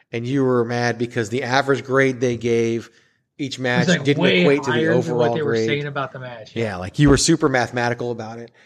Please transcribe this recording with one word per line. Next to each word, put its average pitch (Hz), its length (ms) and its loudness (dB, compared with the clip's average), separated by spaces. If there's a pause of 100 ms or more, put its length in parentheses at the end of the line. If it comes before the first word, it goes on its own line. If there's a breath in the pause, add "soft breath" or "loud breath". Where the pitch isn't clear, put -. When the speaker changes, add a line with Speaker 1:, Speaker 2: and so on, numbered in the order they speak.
(100)
Speaker 1:
and 117 160 -6
you 135 180 0
were 123 200 2
mad 120 340 -2
because 120 320 -4
the 123 140 -4
average 135 400 0
grade 131 360 2
they 123 160 0
gave 117 540 0 (480 soft breath)
each 135 200 -8
Speaker 2:
It 127 40 -8
Speaker 1:
match 123 260 2
Speaker 2:
was, 170 80 4
like, 139 80 -2
Speaker 1:
didn't 143 180 2
Speaker 2:
way 180 200 4
Speaker 1:
equate 143 220 4
to - 60 -2
the - 60 0
Speaker 2:
higher 160 120 0
than 165 100 2
Speaker 1:
overall 165 200 -2
Speaker 2:
what 120 160 2
they 156 80 -2
were 143 100 -2
Speaker 1:
grade? 113 160 0
Speaker 2:
saying 143 180 -2
about 139 260 -8
the 139 60 -14
match. 120 380 -14
Speaker 1:
Yeah, 107 200 -4
like, 92 220 -10
you 143 120 6
were 131 60 6
super 160 320 2
mathematical 120 600 -2
about 113 280 -10
it. 117 120 -16 (160 soft breath)